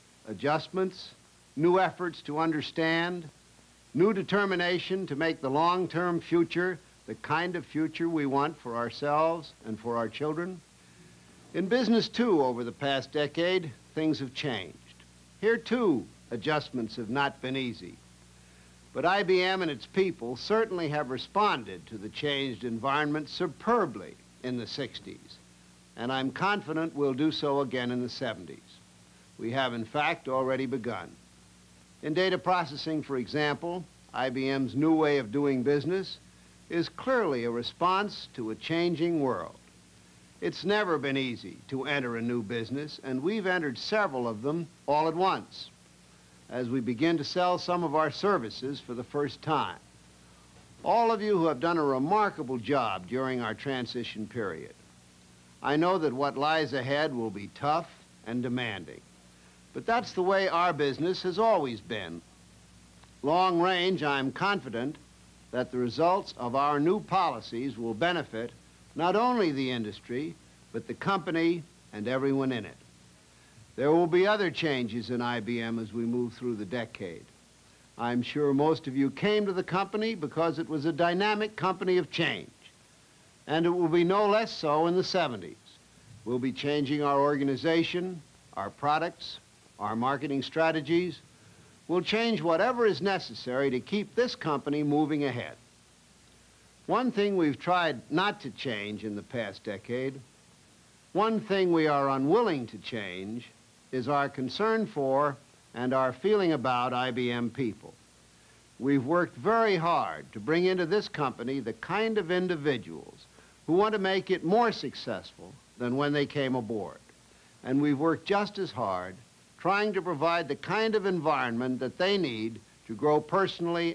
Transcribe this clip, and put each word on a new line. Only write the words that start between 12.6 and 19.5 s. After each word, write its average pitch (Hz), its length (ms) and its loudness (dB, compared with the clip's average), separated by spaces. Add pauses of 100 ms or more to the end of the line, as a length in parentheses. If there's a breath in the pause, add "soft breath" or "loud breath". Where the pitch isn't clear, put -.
the 117 80 -6
past 139 400 -2
decade, 165 580 0 (240)
things 156 240 0
have 131 160 -8
changed. 104 440 -6 (600)
Here, 226 180 4
too, 214 460 2 (280)
adjustments 123 640 -2
have 113 140 -8
not 139 300 0
been 131 160 -4
easy. 117 380 -6 (1000 loud breath)
But 135 100 -2
I 196 200 4
B 180 180 6
M 185 180 2